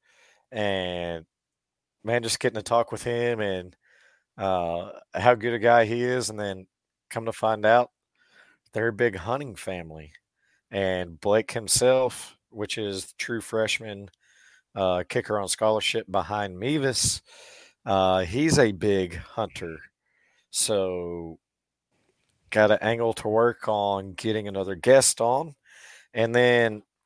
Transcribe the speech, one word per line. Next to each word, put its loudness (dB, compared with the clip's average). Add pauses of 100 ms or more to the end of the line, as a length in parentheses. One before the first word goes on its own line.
(500)
and -4 (800)
man, 0
just -4
getting -2
to -8
talk 0
with -6
him -2
and, -4 (640)
uh, -2 (240)
how 6
good -2
a -2
guy 6
he -2
is. -2
And -12
then -8 (420)
come -8
to -4
find 0
out, 6 (840)
they're 0
a -2
big 0
hunting -6
family, -12 (580)
and -2
Blake 2
himself, 0 (140)
which -8
is -8
true -6
freshman, -4 (640)
uh, 0
kicker -2
on -6
scholarship 0
behind -4
Mevis, -2 (640)
uh, 2
he's 0
a 6
big 0
hunter. -10 (720)
So -4 (1120)
got 6
an 4
angle 0
to -6
work 2
on -2
getting -4
another -6
guest 6
on. 0 (580)
And 0
then, 4 (240)